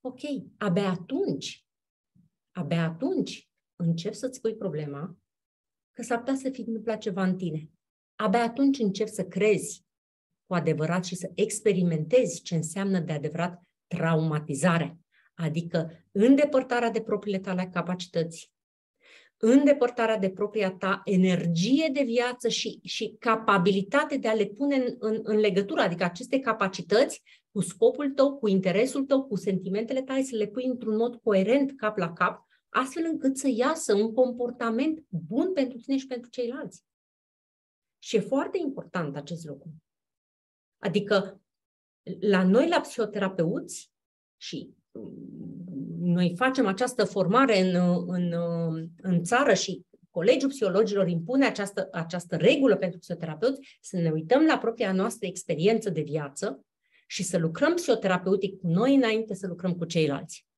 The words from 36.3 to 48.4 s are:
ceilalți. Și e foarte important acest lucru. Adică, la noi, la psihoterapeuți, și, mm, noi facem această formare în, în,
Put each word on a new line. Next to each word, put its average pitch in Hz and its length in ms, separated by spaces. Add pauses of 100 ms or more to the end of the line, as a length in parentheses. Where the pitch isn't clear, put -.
ceilalți. 247 540 (1160)
Și - 140
e 196 40
foarte 311 380
important 180 580
acest 160 280
lucru. 156 260 (1120)
Adică, 196 580 (800)
la 190 220
noi, 226 260
la 339 120
psihoterapeuți, 196 1120 (480)
și, 135 300 (200)
mm, - 720 (380)
noi 175 360
facem 262 300
această 220 380
formare 202 560
în, 185 140 (320)
în, 180 260 (640)